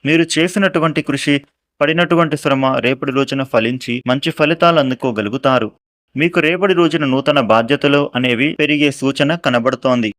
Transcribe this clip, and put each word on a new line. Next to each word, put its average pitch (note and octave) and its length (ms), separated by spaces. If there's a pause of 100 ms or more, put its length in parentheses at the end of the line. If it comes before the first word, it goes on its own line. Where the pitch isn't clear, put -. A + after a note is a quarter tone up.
(100)
మీరు E3 160 (100)
చేసినటువంటి D#3+ 720
కృషి, C#3 260 (440)
పడినటువంటి E3 600
శ్రమ C3+ 240 (180)
రేపటి C3 320
రోజున C3+ 340
ఫలించి A#2+ 440 (160)
మంచి C#3+ 260
ఫలితాలు E3 460
అందుకోగలుగుతారు. B2 840 (540)
మీకు E3+ 240
రేపటి F3+ 340
రోజున D#3+ 320
నూతన C#3 300 (100)
బాధ్యతలు C#3 500 (180)
అనేవి B2+ 300 (120)
పెరిగే D3 280 (120)
సూచన C#3 340 (120)
కనబడుతోంది. B2 720